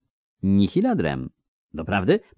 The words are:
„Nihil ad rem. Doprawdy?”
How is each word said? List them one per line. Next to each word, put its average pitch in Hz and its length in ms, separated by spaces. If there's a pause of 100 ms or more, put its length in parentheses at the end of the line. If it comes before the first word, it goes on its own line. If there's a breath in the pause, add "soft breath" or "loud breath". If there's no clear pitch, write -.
(420)
„Nihil 98 440
ad 226 140
rem. 67 300 (440)
Doprawdy?” 95 460 (180 soft breath)